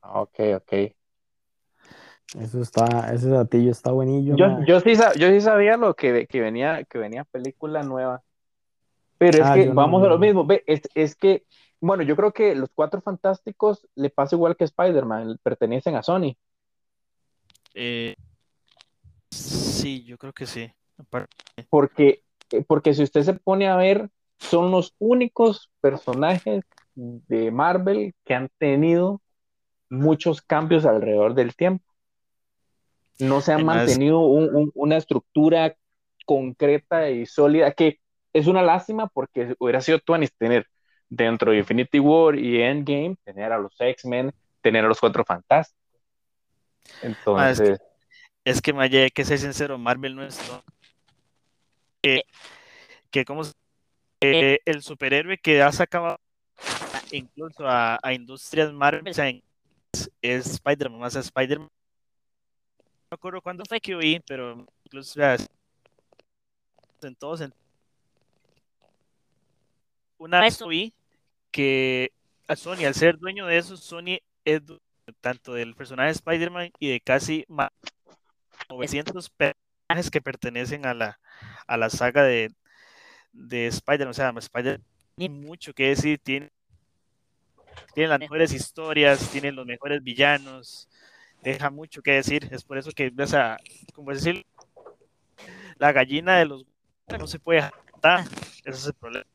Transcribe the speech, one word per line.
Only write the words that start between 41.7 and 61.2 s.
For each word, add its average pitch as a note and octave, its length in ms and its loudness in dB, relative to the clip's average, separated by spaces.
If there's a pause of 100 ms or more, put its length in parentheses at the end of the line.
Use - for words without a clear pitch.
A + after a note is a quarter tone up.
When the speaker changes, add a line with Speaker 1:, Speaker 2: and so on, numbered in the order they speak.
Speaker 1:
War D3+ 380 4
y A#2+ 240 0
Endgame, C#3+ 600 -2
tener G2+ 300 -8
a A2+ 40 -2
los G2+ 220 -8
X-Men, B2+ 540 -4 (260)
tener A2 240 2
a A2 60 4
los A2 100 2
Cuatro A#2 240 2
Fantásticos. - 580 -2 (1200)
Entonces A#2+ 400 -2
Speaker 3:
Ah, C3+ 100 4
es G#2 280 2
que, - 60 -20 (580)
es B2+ 180 -2
que, D3+ 120 -2
ma, C3+ 140 0
ya C3 120 4
hay C3 120 4
que C#3+ 120 -4
ser C#3+ 160 -2
sincero, C#3 380 -6
Marvel B2+ 380 -4
no C3+ 100 -16
es C3+ 120 -18
todo. - 240 -16 (1400)
Que, C3+ 220 0 (840)
que C3 140 -2
como D3+ 220 -10
se, D3+ 80 -18 (680)
eh, C#3 460 2
el D3+ 160 -4
superhéroe D3 560 -4
que D3 240 4
ha C#3+ 100 6
sacado E3+ 480 -4 (920)
incluso D3 540 -14
a, A#2+ 380 0
a C3 100 -4
Industrias C3+ 600 -4
Marvel, D3 340 -2
o F3+ 60 -12
sea, C#3+ 160 -2
en, B2 120 -14 (520)
es, - 180 -10 (100)
es B2 260 -4
Spider-Man, C#3 540 -6
o B2 80 -8
sea, C3 120 -8